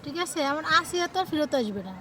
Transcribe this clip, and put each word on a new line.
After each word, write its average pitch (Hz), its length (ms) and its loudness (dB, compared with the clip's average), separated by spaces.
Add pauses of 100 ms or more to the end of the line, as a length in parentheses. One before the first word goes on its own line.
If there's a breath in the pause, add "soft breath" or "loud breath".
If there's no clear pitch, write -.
ঠিক 285 140 -6
আছে, 339 280 0
আমার 294 200 0
আসিয়া 339 420 2
তো 359 120 -2
আর 381 60 2
ফেরত 302 300 0
আসবে 208 280 0
না। 190 180 -10